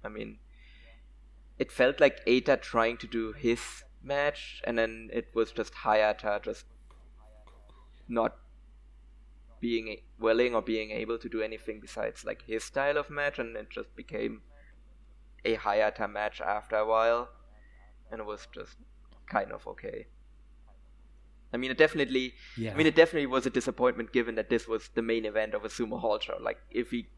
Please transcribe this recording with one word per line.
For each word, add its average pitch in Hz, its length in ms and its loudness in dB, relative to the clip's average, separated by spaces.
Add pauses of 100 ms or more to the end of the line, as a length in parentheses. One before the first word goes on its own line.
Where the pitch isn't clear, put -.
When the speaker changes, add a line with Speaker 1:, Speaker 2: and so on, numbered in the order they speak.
Speaker 1:
I 107 40 -8
mean, 110 300 -12 (1200)
it 131 140 -4
felt 135 280 4
like 139 260 6
Eita 127 340 4
trying 117 380 0
to 117 80 -12
do 113 260 -4
his - 520 -2 (180)
match, 143 640 -2
and 117 140 -2
then 113 340 -2
it 117 220 -6
was 113 180 2
just 110 220 -6
Hayata 107 680 2
just - 240 -10 (1400)
not 117 300 0 (1200)
being 113 280 -2
a-, 107 140 -12 (160)
willing 113 360 4
or 110 80 2
being 110 280 -2
able 113 280 -4
to 120 100 -10
do 110 140 -4
anything 110 380 -8
besides, 110 440 -8
like, 107 180 -8
his 110 220 -6
style 143 320 -2
of 147 140 -4
match, 143 280 -4
and 117 180 -6
it 107 140 -10
just - 260 -12
became 113 460 -6 (1000)
a 113 120 2
Hayata 107 540 0
match 104 300 -4
after 107 360 -2
a 107 100 2
while, 117 440 2 (800)
and 113 100 -10
it 107 60 -8
was 104 260 -10
just - 240 -14 (500)
kind - 260 0
of - 140 -12
okay. - 400 -10 (1500)
I 120 40 -6
mean, 131 140 -4
it 127 80 -4
definitely, 131 560 4 (220)
Speaker 2:
Yeah. 113 180 -4
Speaker 1:
I - 20 -2
mean, 156 100 6
it 156 100 6
definitely 160 320 6
was 127 180 2
a 123 40 2
disappointment 120 640 0
given 117 220 2
that 110 160 -2
this 117 160 2
was 113 220 -4
the 113 140 -2
main 113 220 0
event 107 300 -2
of 104 100 -4
a 110 40 -8
Sumo 107 320 -4
Hall 107 180 2
show. - 220 -6
Like, - 180 -4 (120)
if 117 200 -2
we 120 260 -4